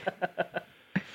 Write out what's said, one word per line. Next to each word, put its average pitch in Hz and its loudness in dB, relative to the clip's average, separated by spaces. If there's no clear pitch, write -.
<laughs> 175 4